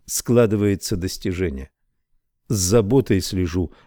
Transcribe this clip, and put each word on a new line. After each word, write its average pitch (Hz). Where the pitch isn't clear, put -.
складывается 104
достижение. 85
С 113
заботой 104
слежу, 90